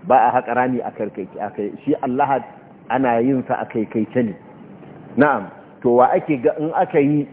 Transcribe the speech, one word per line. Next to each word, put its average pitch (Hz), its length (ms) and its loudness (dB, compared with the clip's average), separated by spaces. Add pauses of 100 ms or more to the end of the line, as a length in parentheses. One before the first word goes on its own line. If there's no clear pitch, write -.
Ba 120 220 4
a - 20 2
haƙa 120 240 -2
rami 127 260 0
a 104 100 -8
karkaice, 101 500 -10
a 104 80 -6
kai, 104 220 -8 (120)
shi 147 200 0
al-lahad 131 400 0 (460)
ana 120 300 2
yin 127 280 0
sa 127 80 0
a 110 100 -6
kaikaice 117 580 -2
ne. 101 120 -4 (840)
Na'am, 127 320 2 (320)
to 123 80 2
wa 123 240 6
ake 156 280 -2
ga, 147 180 2
in 156 140 -4
aka 170 260 0
yi 143 340 2